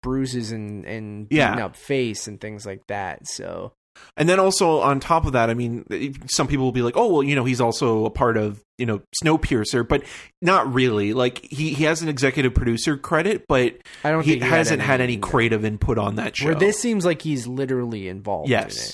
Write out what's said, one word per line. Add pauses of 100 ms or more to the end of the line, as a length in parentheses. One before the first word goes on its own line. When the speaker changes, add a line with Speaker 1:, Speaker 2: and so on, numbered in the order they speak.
Speaker 1:
bruises
and,
and
Speaker 2:
Yeah.
Speaker 1:
beaten
up
face
and
things
like
that,
so. (460)
Speaker 2:
And
then
also
on
top
of
that,
I
mean, (440)
some
people
will
be
like,
"Oh,
well,
you
know,
he's
also
a
part
of, (160)
you
know, (200)
Snowpiercer,"
but (380)
not
really.
Like,
he,
he
has
an
executive
producer
credit,
but (280)
Speaker 1:
I
don't
Speaker 2:
he
Speaker 1:
think
he
had
Speaker 2:
hasn't
had
Speaker 1:
any,
Speaker 2:
any
Speaker 1:
no.
Speaker 2:
creative
input
on
that
show.
Speaker 1:
Where
this
seems
like
he's
literally
involved
in
Speaker 2:
Yes.